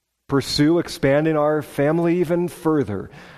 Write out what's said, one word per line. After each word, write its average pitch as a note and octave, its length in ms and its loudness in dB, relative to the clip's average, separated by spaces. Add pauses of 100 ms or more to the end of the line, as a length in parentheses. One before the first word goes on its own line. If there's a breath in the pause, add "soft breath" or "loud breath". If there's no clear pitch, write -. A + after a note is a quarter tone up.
(280)
pursue D3 520 2
expanding D3+ 580 0
our D3+ 240 0
family E3 580 0
even F3 300 0
further, B2+ 600 -2 (280 loud breath)